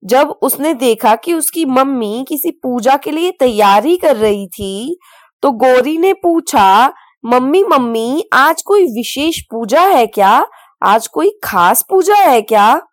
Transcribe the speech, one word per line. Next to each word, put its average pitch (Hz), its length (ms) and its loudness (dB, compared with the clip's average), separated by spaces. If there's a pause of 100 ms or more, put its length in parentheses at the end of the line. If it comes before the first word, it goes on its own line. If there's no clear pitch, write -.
जब 262 240 2
उसने 294 460 -4
देखा 233 420 0
कि 339 180 -6
उसकी 330 300 -4
मम्मी 262 640 -2
किसी 302 220 -6
पूजा 247 460 -2
के 285 140 -6
लिए 330 200 -4
तैयारी 220 640 2
कर 311 200 0
रही 208 300 -2
थी, 202 520 -10 (440)
तो 285 80 2
गौरी 254 480 0
ने 370 140 2
पूछा, 277 800 2 (320)
"मम्मी, 254 380 2
मम्मी, 247 720 -2
आज 294 300 0
कोई 392 220 2
विशेष 269 560 -4
पूजा 233 400 -2
है 349 260 4
क्या? 220 400 2 (360)
आज 214 240 0
कोई 330 240 -2 (140)
खास 190 460 0
पूजा 381 260 2
है 294 260 4
क्या?" 220 400 2 (100)